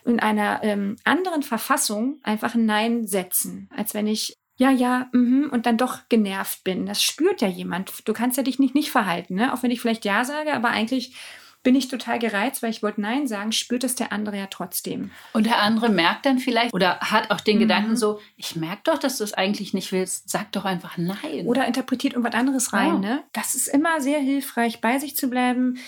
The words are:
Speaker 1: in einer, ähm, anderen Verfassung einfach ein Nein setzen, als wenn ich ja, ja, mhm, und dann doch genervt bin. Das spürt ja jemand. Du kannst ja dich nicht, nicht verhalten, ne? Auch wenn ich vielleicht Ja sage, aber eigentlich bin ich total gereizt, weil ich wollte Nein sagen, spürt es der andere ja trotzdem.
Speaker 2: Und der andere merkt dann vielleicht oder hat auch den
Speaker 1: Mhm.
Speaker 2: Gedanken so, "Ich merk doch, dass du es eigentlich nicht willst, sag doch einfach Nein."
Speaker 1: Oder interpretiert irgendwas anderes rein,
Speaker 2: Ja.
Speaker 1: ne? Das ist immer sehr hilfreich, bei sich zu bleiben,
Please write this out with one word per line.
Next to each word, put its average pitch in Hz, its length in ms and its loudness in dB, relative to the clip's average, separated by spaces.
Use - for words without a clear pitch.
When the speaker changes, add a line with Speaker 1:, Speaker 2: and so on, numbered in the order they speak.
Speaker 1:
in 233 160 2
einer, 208 440 0
ähm, 202 400 -2
anderen 330 400 0
Verfassung 233 800 -2
einfach 220 320 -2
ein 226 100 4
Nein 226 400 0
setzen, 190 720 -4
als - 180 -4
wenn 208 140 -2
ich - 300 -2
ja, 262 140 4
ja, 254 400 2
mhm, 247 400 4
und 240 140 -2
dann 233 120 4
doch 254 300 0
genervt 196 560 0
bin. 185 220 -2
Das 208 180 -2
spürt 370 380 2
ja 208 80 2
jemand. 180 580 -6
Du 220 60 0
kannst 247 240 0
ja 269 60 0
dich 262 140 0
nicht, 262 160 4
nicht 302 160 2
verhalten, 185 460 0
ne? 226 180 2
Auch 247 100 -4
wenn 240 80 2
ich 240 100 -2
vielleicht 226 240 0
Ja 208 180 2
sage, 294 300 -2
aber 233 160 0
eigentlich 233 440 -2
bin 254 100 6
ich 262 120 2
total 240 320 -4
gereizt, 220 420 -2
weil 226 80 -2
ich 220 140 -6
wollte 208 180 -2
Nein 254 260 -2
sagen, 214 240 -4
spürt 247 320 -2
es 254 120 -2
der - 160 -4
andere 208 260 -4
ja 196 80 -6
trotzdem. - 640 -8
Speaker 2:
Und 220 140 4
der 233 160 4
andere 220 260 2
merkt 185 380 4
dann 262 100 4
vielleicht 240 380 0
oder 180 240 4
hat - 320 0
auch - 100 0
den 208 160 4
Speaker 1:
Mhm. 220 40 6
Speaker 2:
Gedanken 220 360 4
so, 214 220 2
"Ich - 180 -10
merk 165 280 -6
doch, 320 160 2
dass 269 180 -2
du 214 60 -2
es 202 100 -6
eigentlich 202 400 -2
nicht 185 180 -4
willst, 185 380 -2
sag 185 220 -4
doch 196 120 -4
einfach 185 340 -4
Nein." 202 500 -4
Speaker 1:
Oder 262 180 2
interpretiert 254 480 -2
irgendwas 226 260 -2
anderes 262 320 0
rein, 233 300 2
Speaker 2:
Ja. 214 140 -2
Speaker 1:
ne? 311 80 -6
Das - 220 -4
ist - 120 -2
immer 320 320 2
sehr 285 200 0
hilfreich, 262 600 0
bei 247 200 2
sich 285 180 -6
zu 277 100 -2
bleiben, 247 600 2